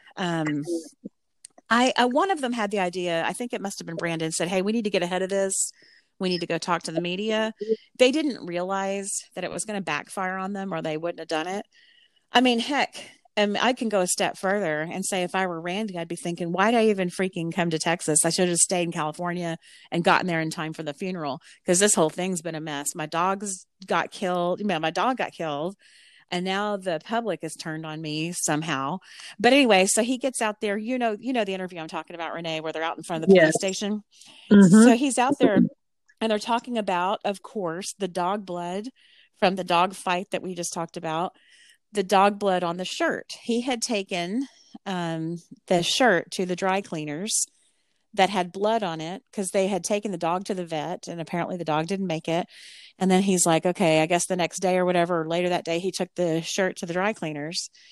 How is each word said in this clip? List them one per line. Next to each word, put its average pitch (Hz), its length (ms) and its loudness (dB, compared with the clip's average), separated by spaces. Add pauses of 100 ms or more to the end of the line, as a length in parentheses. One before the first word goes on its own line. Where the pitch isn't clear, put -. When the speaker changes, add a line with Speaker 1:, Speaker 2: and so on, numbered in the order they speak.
(160)
Speaker 1:
um, 160 480 -2 (1080)
I, 240 260 4
I, 247 100 4
one 294 240 2
of 330 100 -2
them 247 140 -4
had 208 160 -2
the 208 80 -2
idea, 175 480 -2
I 175 80 -2
think 247 180 -8
it 208 80 -6
must 196 180 -8
have 180 80 -12
been 170 100 -10
Brandon, 165 360 -4
said, 165 160 -2
"Hey, 185 140 0
we 208 100 0
need 233 120 -2
to 208 60 -2
get 180 120 0
ahead 180 180 -2
of 185 80 -2
this. 196 420 -2 (480)
We 185 120 -2
need 180 100 0
to 170 60 -6
go 165 100 -2
talk 165 280 -2
to 170 80 -8
the 165 100 -2
media." 214 500 -2 (460)
They 254 120 8
didn't 262 360 -2
realize 196 640 -4 (240)
that 180 100 -8
it - 60 -6
was - 160 -6
gonna 202 160 -6
backfire 185 560 -4
on 190 160 -6
them, 196 180 -6
or 160 80 -4
they 160 160 -4
wouldn't 170 220 -6
have 160 100 -14
done 160 180 -2
it. 196 200 -6 (640)
I 247 80 6
mean, 247 180 4
heck, 254 360 -2 (420)
and 208 220 2
I 247 160 4
can 226 160 -4
go 202 100 2
a 180 60 2
step - 320 -2
further 185 420 0
and 175 240 -6
say, 180 200 -2
if 175 100 -8
I 190 120 0
were 170 140 -6
Randy, 180 380 -6
I'd 165 100 -6
be 170 80 -6
thinking, 175 360 -4
"Why 190 180 4
did 240 80 4
I 220 80 6
even 190 240 2
freaking 175 420 -4
come 175 160 0
to 160 100 0
Texas? 165 460 0
I 165 60 2
should 180 180 2
have 170 80 0
stayed 175 280 0
in 170 80 -4
California 170 640 -4 (320)
and 170 120 0
gotten 175 240 6
there 165 140 0
in 160 80 -2
time 160 240 -6
for 160 100 -10
the 147 120 -6
funeral, 165 480 -6 (240)
'cause 180 140 4
this 208 140 4
whole 165 140 4
thing's 180 320 -4
been 165 140 -8
a 156 80 -8
mess. 147 320 -6
My 156 100 -4
dogs 185 600 -2 (200)
got 175 240 0
killed. 180 500 -2
You 208 60 -4
know, 175 120 0
my 160 120 -2
dog 233 280 0
got - 140 -4
killed, 160 440 -6 (540)
and 180 140 -2
now 202 320 -2
the 180 300 -4
public 220 360 -2
is 160 120 -8
turned 160 320 -8
on 156 160 -8
me 156 300 -4
somehow." 151 640 -2 (400)
But 240 140 6
anyway, 214 340 6
so 214 160 2
he 233 160 -2
gets 254 240 -4
out 214 180 -2
there. 208 160 -2
You 233 220 -4
know, 226 200 0
you 233 140 -6
know 233 120 0
the 190 100 -4
interview 185 240 -8
I'm 156 100 -10
talking 175 280 -10
about, 165 180 -8
Renee, 160 260 -6
where 160 120 -6
they're 156 100 -4
out 160 160 -4
in 165 60 -14
front 160 200 -4
of 185 60 6
the 190 60 12
Speaker 2:
Yes. 165 80 10
Speaker 1:
police 160 120 4
station. 202 460 -4 (480)
Speaker 2:
Mm-hmm. 202 320 12
Speaker 1:
So 247 140 10
he's 262 200 0
out 262 220 2
there, 214 220 6 (600)
and 220 100 0
they're 214 80 2
talking 240 380 -2
about, 190 480 0
of 196 180 -4
course, 180 560 -6
the 190 100 -4
dog 185 360 -2
blood 180 440 -8 (500)
from 196 160 4
the 185 100 -4
dog 180 300 2
fight 185 380 -2
that 180 100 -4
we 185 120 -8
just 170 200 -8
talked 165 240 -8
about, 165 360 -4 (580)
the 208 100 -2
dog 202 360 4
blood 185 240 0
on 175 140 -2
the 180 80 -6
shirt. - 600 -4
He 240 180 0
had 247 180 -4
taken, 202 640 -4 (380)
um, 170 540 -4 (300)
the 175 140 4
shirt 208 500 2
to 190 120 -2
the 180 120 -4
dry 196 260 0
cleaners 156 640 -4 (640)
that 190 180 4
had 180 220 -2
blood 214 300 0
on 165 180 -4
it, 165 220 -8 (100)
'cause 190 180 -6
they 190 180 2
had 185 160 -2
taken 208 260 -2
the 175 80 -6
dog 175 260 -2
to 214 100 -4
the 180 120 -6
vet, 160 420 -8
and 170 120 -10
apparently 170 360 -4
the 170 80 -6
dog 156 220 0
didn't 196 200 -4
make 165 220 -4
it. 165 180 0 (520)
And 190 120 2
then 185 120 6
he's 190 240 4
like, 160 180 4
"Okay, 170 380 4
I 160 40 2
guess 175 200 0
the 190 80 -2
next 170 240 -4
day 185 180 2
or 180 80 2
whatever, 175 360 2
or 156 80 -4
later 175 220 0
that 175 140 -2
day, 165 140 -2
he 180 140 -4
took 180 240 -6
the 165 260 0
shirt 185 360 -2
to 190 80 -8
the 165 80 -6
dry 196 180 0
cleaners." 156 580 -8 (220)